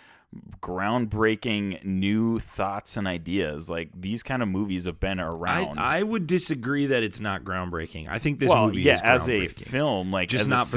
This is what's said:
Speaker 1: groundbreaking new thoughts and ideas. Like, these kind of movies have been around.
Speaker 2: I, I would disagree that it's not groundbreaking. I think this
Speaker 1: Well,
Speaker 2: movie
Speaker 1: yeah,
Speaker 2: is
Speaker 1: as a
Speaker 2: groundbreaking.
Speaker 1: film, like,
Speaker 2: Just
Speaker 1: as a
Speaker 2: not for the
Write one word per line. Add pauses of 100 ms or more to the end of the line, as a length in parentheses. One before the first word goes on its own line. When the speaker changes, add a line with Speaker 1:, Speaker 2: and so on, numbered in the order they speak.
(600)
Speaker 1:
groundbreaking
new
thoughts
and
ideas.
Like,
these
kind
of
movies
have
been
around.
Speaker 2:
I,
I
would
disagree
that
it's
not
groundbreaking.
I
think
this
Speaker 1:
Well,
Speaker 2:
movie
Speaker 1:
yeah,
Speaker 2:
is
Speaker 1:
as
a
Speaker 2:
groundbreaking.
Speaker 1:
film,
like,
Speaker 2:
Just
Speaker 1:
as
a
Speaker 2:
not
for
the